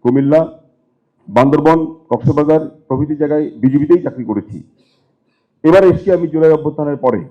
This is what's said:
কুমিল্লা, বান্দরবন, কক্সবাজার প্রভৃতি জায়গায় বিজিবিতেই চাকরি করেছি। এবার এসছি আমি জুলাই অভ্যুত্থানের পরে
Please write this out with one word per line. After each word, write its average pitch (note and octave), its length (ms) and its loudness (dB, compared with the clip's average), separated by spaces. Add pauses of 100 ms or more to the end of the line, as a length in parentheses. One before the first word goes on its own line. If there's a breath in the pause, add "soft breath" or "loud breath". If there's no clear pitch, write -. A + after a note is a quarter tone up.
কুমিল্লা, C#3 400 2 (920)
বান্দরবন, D3 440 2 (300)
কক্সবাজার D3 520 0 (260)
প্রভৃতি D3 340 -4
জায়গায় D3+ 240 -2 (160)
বিজিবিতেই D3 440 2
চাকরি B2 240 -10
করেছি। G2+ 280 -8 (1080)
এবার F#3 240 6
এসছি - 160 -4 (100)
আমি E3+ 160 -4
জুলাই D#3+ 220 4
অভ্যুত্থানের D3 500 -6
পরে A2+ 260 0